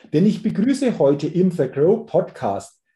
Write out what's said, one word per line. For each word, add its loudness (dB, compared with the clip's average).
Denn 4
ich 0
begrüße 0
heute 2
im 0
The -2
Grow 0
Podcast -4